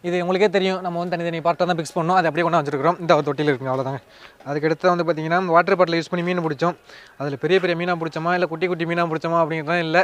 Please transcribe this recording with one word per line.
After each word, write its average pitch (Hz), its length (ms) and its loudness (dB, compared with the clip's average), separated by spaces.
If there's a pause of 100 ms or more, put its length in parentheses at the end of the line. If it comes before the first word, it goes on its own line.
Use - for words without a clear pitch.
இது 175 160 -2
உங்களுக்கே 185 320 2
தெரியும், 190 280 0
நம்ம 175 160 -4
வந்து 175 140 -4
தனித்தனி 170 320 -4
பார்ட்டாக 170 240 2
தான் 170 80 0
ஃபிக்ஸ் 160 180 -6
பண்ணோம். 175 240 2
அது 165 80 2
அப்படியே 156 180 0
கொண்டு 170 140 2
வச்சிருக்கிறோம். 147 440 0
இந்த 165 140 2
ஒரு 151 100 0
தொட்டில் 147 220 0
இருக்குங்க, 131 220 -2
அவ்வளோதாங்க. 131 280 -4 (500)
அதுக்கடுத்து 151 420 -2
வந்து 175 160 0
பார்த்தீங்கன்னா 160 320 0 (160)
வாட்டர் 175 240 4
பாட்டில் 165 200 4
யூஸ் 156 120 -6
பண்ணி 175 160 -2
மீன் 180 180 0
பிடிச்சோம். 160 300 0 (440)
அதுல 139 240 -6
பெரிய 175 200 2
பெரிய 175 160 0
மீனா 175 220 0
பிடிச்சோமா, 165 360 -2
இல்ல 180 140 2
குட்டி 165 200 -4
குட்டி 165 200 -2
மீனா 170 200 0
பிடிச்சோமா 165 300 0
அப்படிங்கிறதுலாம் 160 440 -2
இல்ல. 160 180 2